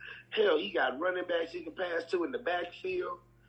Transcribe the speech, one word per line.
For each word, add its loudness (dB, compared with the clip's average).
hell, 6
he -2
got 0
running 0
backs 0
he -8
can -10
pass -2
to 2
in -2
the -4
backfield. -2